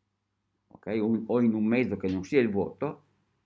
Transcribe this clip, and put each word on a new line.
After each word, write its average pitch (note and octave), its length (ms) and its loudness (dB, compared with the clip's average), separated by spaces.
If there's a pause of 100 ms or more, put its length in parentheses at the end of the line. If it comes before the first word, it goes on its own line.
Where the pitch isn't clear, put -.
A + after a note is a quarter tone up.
(680)
ok, - 340 -6
o, A2 260 0
o A#2+ 140 2
in A#2 140 4
un G#2+ 120 0
mezzo A2 300 0
che F#2+ 140 -4
non F#2 140 -2
sia C#3+ 160 2
il A2+ 100 2
vuoto, G2 540 -4 (420)